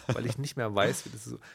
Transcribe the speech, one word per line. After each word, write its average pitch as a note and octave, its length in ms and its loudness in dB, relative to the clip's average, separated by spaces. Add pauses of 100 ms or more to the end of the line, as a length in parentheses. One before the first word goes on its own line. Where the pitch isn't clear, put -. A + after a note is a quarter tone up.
weil A#2+ 180 0
ich A#2 120 -2
nicht C#3+ 180 -6
mehr A2 180 -2
weiß, G2+ 320 4
wie - 40 -10
das A2 140 -12
so, A#2 140 -8 (160)